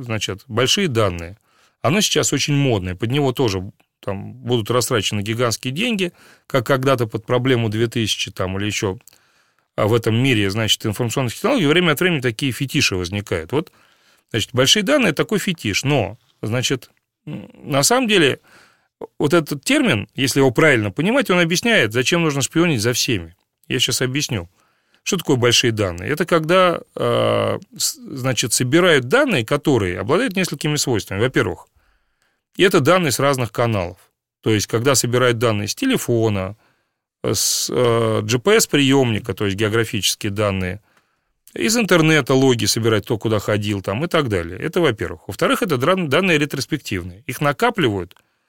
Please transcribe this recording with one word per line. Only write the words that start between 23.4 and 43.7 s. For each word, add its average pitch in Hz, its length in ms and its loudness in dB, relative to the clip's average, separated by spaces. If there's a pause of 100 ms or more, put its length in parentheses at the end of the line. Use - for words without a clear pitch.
Я 131 100 -2
щас 127 240 0
объясню. 127 460 -4 (560)
Что 196 140 -2
такое 151 180 0
большие 120 340 4
данные? 101 400 -2
Это 160 160 -2
когда, 175 540 2 (160)
э, 110 640 0 (180)
с-, - 180 -4
значит, 131 580 -4
собирают 143 520 4
данные, 202 420 2
которые 107 540 0
обладают 180 340 0
несколькими 160 420 -4
свойствами. 101 440 -2
Во-первых, 123 480 -2 (920)
И - 40 4
это 190 180 4
данные 156 320 2
с - 80 -2
разных 135 320 0
каналов. 104 440 -2 (460)
То 113 80 0
есть, 104 160 2
когда 123 280 2
собирают 123 440 2
данные 107 300 0
с - 60 -6
телефона, 113 840 -2 (680)
с, - 460 -2
э, 117 520 2
G 107 160 -2
P 202 180 2
S-приёмника, 135 760 2
то 104 140 -4
есть 98 100 -2
географические 107 760 -2
данные, 98 520 -2 (720)
из 226 220 -2
интернета 160 580 4
логи 131 320 4
собирать, 110 380 0
кто 120 120 -2
куда 107 220 0
ходил, 104 420 -2